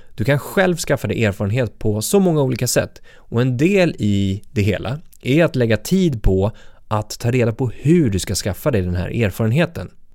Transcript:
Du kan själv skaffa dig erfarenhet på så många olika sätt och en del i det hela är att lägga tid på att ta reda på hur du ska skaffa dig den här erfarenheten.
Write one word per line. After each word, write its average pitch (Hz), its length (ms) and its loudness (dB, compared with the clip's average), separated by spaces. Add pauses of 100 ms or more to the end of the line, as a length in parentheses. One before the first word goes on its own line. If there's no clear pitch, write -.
(160)
Du 110 80 -4
kan 135 160 2
själv 185 380 0
skaffa - 300 -2
dig 131 180 0
erfarenhet 107 540 -2
på 107 220 -2
så 202 180 2
många 170 220 2
olika 127 260 -2
sätt - 340 -2 (140)
och - 260 -2
en 127 160 0
del 175 420 2
i 98 420 0 (100)
det 107 100 0
hela 107 380 -2 (220)
är 151 240 2
att 143 100 -4
lägga 113 220 2
tid 170 460 0
på 95 280 2 (400)
att - 280 -4
ta 117 120 0
reda 117 200 2
på 117 180 -4
hur 151 400 2
du 95 100 0
ska 95 160 -4
skaffa - 360 -4
dig 104 100 0
den 90 140 -2
här 90 280 -2
erfarenheten. 113 640 -2 (260)